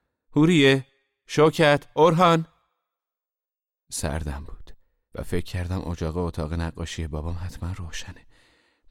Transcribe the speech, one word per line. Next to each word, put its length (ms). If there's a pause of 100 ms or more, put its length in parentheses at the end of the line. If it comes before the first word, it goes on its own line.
(320)
«هوریه، 540 (400)
شوکت، 600 (100)
ارهان.» 500 (1500)
سردم 520
بود 320 (380)
و 80
فکر 220
کردم 440
اجاق 280
اتاق 360
نقاشی 540
بابام 340
حتماً 320
روشنه. 540 (640)